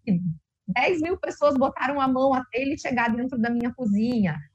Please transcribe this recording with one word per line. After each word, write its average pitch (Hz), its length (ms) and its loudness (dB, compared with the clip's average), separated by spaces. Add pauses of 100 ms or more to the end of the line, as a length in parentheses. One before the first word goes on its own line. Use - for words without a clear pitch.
que 180 160 2 (460)
dez 302 340 0
mil 349 160 0
pessoas 294 400 2
botaram 269 420 0
a 262 80 2
mão 262 260 2
até 254 280 -2
ele 277 160 -2
chegar 240 360 -2
dentro 254 240 -4
da 226 120 0
minha 240 240 -2
cozinha, 214 640 0 (180)